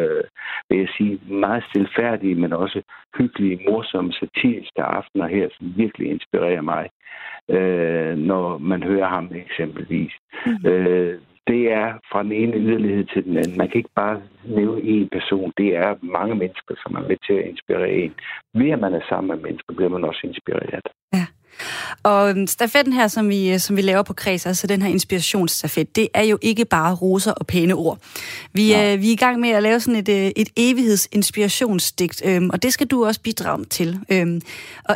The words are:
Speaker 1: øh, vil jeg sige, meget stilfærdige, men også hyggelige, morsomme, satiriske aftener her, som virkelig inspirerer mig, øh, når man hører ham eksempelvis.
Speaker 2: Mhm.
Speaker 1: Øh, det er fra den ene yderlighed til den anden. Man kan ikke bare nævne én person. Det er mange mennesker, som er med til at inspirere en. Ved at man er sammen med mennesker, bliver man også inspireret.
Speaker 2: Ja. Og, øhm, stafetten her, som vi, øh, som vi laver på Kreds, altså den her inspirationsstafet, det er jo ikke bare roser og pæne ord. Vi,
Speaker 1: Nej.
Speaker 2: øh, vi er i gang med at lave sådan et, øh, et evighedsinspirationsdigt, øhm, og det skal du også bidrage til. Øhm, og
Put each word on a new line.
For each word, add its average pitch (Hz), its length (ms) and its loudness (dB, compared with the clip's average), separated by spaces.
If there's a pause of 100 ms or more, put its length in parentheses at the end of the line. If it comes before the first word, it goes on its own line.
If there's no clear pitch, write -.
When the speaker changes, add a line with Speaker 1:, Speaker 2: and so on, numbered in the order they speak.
Speaker 1:
øh, 78 240 0 (440)
vil 92 100 4
jeg 92 180 0
sige, 104 240 0 (260)
meget 110 240 -2
stilfærdige, 107 640 0
men 85 180 2
også 92 300 -2 (360)
hyggelige, 98 500 0
morsomme, 98 440 -2
satiriske - 720 -2
aftener 92 460 -2
her, 90 200 0 (100)
som 87 180 -8
virkelig 107 340 -2
inspirerer 87 520 0
mig, 80 220 -2 (720)
øh, 85 640 2
når 87 400 0
man 90 240 -2
hører 95 260 2
ham 87 220 -4 (160)
eksempelvis. 85 640 -4 (340)
Speaker 2:
Mhm. 214 200 -2
Speaker 1:
Øh, 90 520 2 (280)
det 120 260 2
er 110 160 0 (240)
fra 101 100 -2
den 104 100 -4
ene 113 240 0
yderlighed 107 480 2
til 92 200 -2
den 90 120 -2
anden. 87 220 0
Man 92 100 0
kan - 100 -4
ikke - 180 -4
bare 104 240 -2 (380)
nævne 107 220 0
én 104 280 2 (100)
person. 95 380 -2
Det 95 200 2
er 92 140 2 (280)
mange 107 160 -2
mennesker, 92 480 -4
som - 120 -8
er - 140 -6
med - 80 0 (100)
til - 80 2
at 95 180 0
inspirere 92 400 -2
en. 90 200 -2 (420)
Ved 131 160 4
at 147 80 0
man 95 160 0
er 80 140 -2
sammen 92 280 -2
med 80 60 -12
mennesker, 80 320 -10
bliver 90 160 0
man 90 140 -2
også 82 200 -6
inspireret. - 600 -8 (280)
Speaker 2:
Ja. 180 120 0 (800)
Og, 202 260 6
øhm, 196 160 0
stafetten 262 460 2
her, 247 160 4
som 214 200 0
vi, 190 240 2
øh, 185 60 2
som 196 180 0
vi 196 60 2
laver 190 200 2
på 196 100 -6
Kreds, 185 340 -2
altså 180 200 -2
den 190 160 0
her 196 60 2
inspirationsstafet, 170 1080 0
det 220 180 4
er 208 80 4
jo 214 200 4
ikke 226 220 2
bare 170 300 2
roser 190 380 2
og - 140 -6
pæne 180 280 2
ord. 160 240 0 (560)
Vi, 214 180 4
Speaker 1:
Nej. 208 220 6
Speaker 2:
øh, 196 80 0
vi 214 60 4
er 226 40 6
i 220 40 4
gang 247 240 2
med 240 100 2
at 208 120 4
lave 226 180 4
sådan 226 200 0
et, 196 80 -2
øh, 196 280 2
et 214 200 2
evighedsinspirationsdigt, 214 1700 2
øhm, 180 240 2
og 180 120 -2
det 254 100 2
skal 277 140 0
du 240 180 2
også 214 180 0
bidrage - 420 -4
til. 175 340 -2 (140)
Øhm, 170 280 2 (480)
og 208 80 2